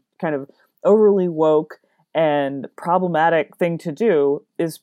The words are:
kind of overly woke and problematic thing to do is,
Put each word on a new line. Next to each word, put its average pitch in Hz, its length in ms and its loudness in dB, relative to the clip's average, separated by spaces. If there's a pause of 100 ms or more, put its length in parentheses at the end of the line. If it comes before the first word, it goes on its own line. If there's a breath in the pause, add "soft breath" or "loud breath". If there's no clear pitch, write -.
(200)
kind 160 140 -4
of 139 160 -8 (340 soft breath)
overly 202 460 4
woke 156 460 0 (400)
and 143 600 -2
problematic 170 800 -2
thing 170 200 -2
to 160 140 -8
do 147 520 0 (140)
is, 165 260 -6